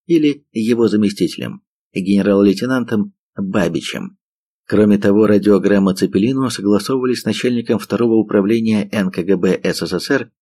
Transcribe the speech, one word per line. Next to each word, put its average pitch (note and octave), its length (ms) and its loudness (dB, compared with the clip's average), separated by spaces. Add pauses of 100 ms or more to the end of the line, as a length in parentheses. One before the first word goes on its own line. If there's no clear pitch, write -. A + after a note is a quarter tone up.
или D#3 460 0
его A#2 360 0
заместителем, G2 720 -2 (320)
генерал-лейтенантом G2+ 1200 0 (220)
Бабичем. F2 840 -6 (480)
Кроме G#2 320 4
того, G#2 300 4
радиограммы G2 680 2
Цепелину A#2+ 540 -2
согласовывались A#2 720 -2
с - 40 -8
начальником A#2 540 -2
второго A2+ 360 0
управления G#2+ 760 0
Н F#2+ 200 -2
К F2+ 120 -4
Г F#2 140 0
Б F#2 260 0
С F2 220 -4
С F2 140 -4
С - 100 -8
Р C3+ 220 -4 (100)